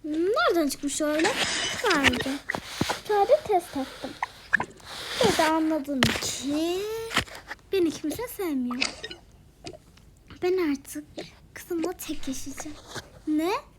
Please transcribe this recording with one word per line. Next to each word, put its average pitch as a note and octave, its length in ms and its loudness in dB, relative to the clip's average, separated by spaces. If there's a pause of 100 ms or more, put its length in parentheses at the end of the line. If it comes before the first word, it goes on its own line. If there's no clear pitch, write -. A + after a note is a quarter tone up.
nereden F4 640 4
çıkmış C#4+ 340 -2
o D4+ 40 2
öyle? D#4 260 4 (500)
Sadece. C4+ 480 4 (760)
Sadece G#4 260 6 (140)
test F4 300 2
ettim. - 320 -6 (1120)
Ve G#4+ 160 6
de E4 60 6
anladım D#4 580 2
ki D4+ 800 0 (920)
beni F4 200 2
kimse D#4+ 360 -6
sevmiyor. C4 680 -4 (1500)
Ben F4+ 300 2
artık D4 340 -6 (480)
kızımla E4+ 400 -4
tek - 340 -6
yaşayacağım. C#4 500 -8 (500)
Ne? D#4 240 2 (280)